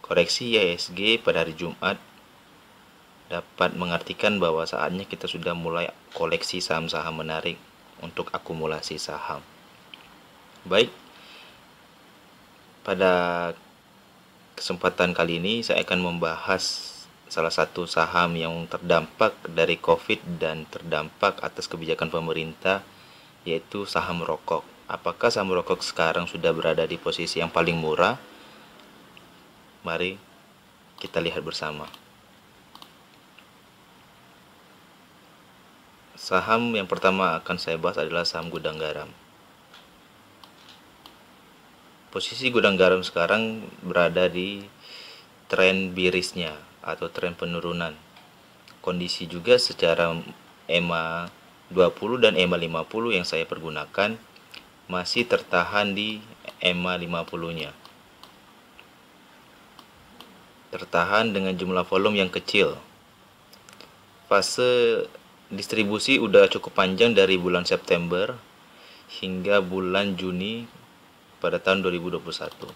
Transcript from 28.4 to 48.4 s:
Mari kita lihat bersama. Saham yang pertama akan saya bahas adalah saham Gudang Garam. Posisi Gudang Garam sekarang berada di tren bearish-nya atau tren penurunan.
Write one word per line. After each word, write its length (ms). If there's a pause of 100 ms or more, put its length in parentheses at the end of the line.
Mari 400 (800)
kita 160
lihat 240
bersama. 480 (4000)
Saham 640
yang 80
pertama 560
akan 160
saya 240
bahas 160
adalah 320
saham 240
Gudang 240
Garam. 320 (3000)
Posisi 400
Gudang 240
Garam 240
sekarang 640 (160)
berada 480
di 320 (880)
tren 480
bearish-nya 560 (320)
atau 240
tren 240
penurunan. 640 (800)